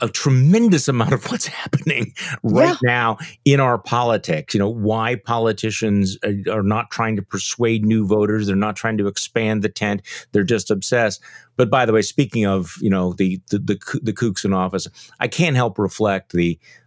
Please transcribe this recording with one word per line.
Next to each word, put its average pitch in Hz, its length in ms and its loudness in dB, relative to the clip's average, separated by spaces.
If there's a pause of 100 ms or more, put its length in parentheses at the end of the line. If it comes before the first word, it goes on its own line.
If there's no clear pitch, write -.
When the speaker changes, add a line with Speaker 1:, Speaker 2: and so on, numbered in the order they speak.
Speaker 1:
a 120 80 -4
tremendous 151 800 4
amount 135 240 2
of - 180 -4
what's - 160 -4
<laughs> - 140 -12
happening 123 520 -4 (280)
right 330 420 4
Speaker 2:
Yeah. 123 80 2
Speaker 1:
now 117 260 0 (280)
in 139 160 6
our 120 160 2
politics. 110 760 -2
You 101 60 2
know, 98 100 2
why 113 460 -2
politicians 107 1080 0
are, 101 340 -2
are 98 40 0
not 110 280 0
trying 110 240 -2
to 101 60 -4
persuade 110 640 -2
new 107 200 2
voters. 104 420 2
They're 95 100 0
not 104 180 0
trying 110 220 -2
to 101 100 0
expand 110 540 -2
the 104 80 -2
tent. 104 320 -2 (320)
They're 104 100 4
just 104 260 0
obsessed. 107 520 0 (340)
But 123 140 2
by 127 160 4
the 113 80 2
way, 110 80 4
speaking 113 440 0
of, 95 360 -2
you 104 80 0
know, 92 240 0
the, 92 260 -2 (120)
the, 101 80 0
the, - 420 -4
the 110 100 -2
kooks 104 320 -4
in 98 100 0
office, 92 340 -2 (320)
I 123 80 -2
can't 165 280 0
help 120 220 0
reflect 98 560 -2
the, 85 260 0 (280)